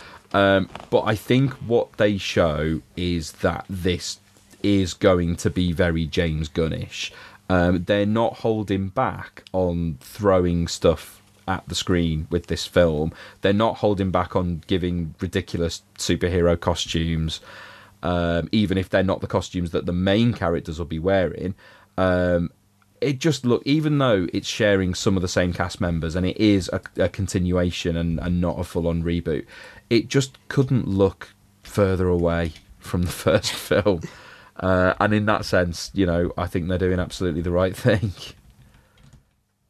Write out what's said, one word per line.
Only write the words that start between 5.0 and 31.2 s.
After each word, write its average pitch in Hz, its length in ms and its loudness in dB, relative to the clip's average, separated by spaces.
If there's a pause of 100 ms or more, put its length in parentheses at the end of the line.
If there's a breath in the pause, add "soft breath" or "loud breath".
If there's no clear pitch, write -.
to - 120 -2
be 90 240 0
very 82 320 0
James 78 420 -2
Gunnish. - 640 -4 (380 loud breath)
Um, 90 340 2
they're 101 220 2
not 110 300 0
holding 101 520 -2
back - 640 -6
on 87 480 -2
throwing 90 680 2
stuff - 520 0 (240)
at 92 220 -6
the 85 80 -8
screen 82 540 0
with 85 180 -4
this - 180 -4
film. 82 460 2 (300 loud breath)
They're 95 120 2
not 104 240 2
holding 98 340 0
back 90 260 -2
on 90 300 -2
giving 87 520 -2
ridiculous 87 640 -4 (160)
superhero 85 600 2
costumes, 82 840 -2 (600 loud breath)
um, 85 520 -2
even 98 240 2
if 92 120 -2
they're 98 140 2
not 95 160 0
the - 80 -8
costumes 90 440 -4
that - 140 -2
the 87 80 -2
main 98 400 2
characters 85 460 -4
will 87 60 -6
be 80 140 -8
wearing. 92 540 0 (440 loud breath)
Um, 90 540 2 (500)
it 139 180 -2
just 156 260 0
look, 120 200 2
even 151 340 2
though 113 340 2
it's - 140 -4
sharing 95 480 2
some 98 200 0
of 95 60 0
the 90 60 -2
same 90 260 0
cast - 260 -4
members 82 360 -2
and 90 100 0
it 90 120 -2
is 101 360 4
a, 95 80 -4 (160)
a 90 120 0
continuation 90 840 -2
and, 82 240 -2
and 87 220 0
not 87 180 -2
a 90 40 -4
full-on 85 400 -2
reboot, 85 420 -2 (440 loud breath)
it 117 180 2
just - 400 -2
couldn't 131 400 0
look 98 420 0 (320)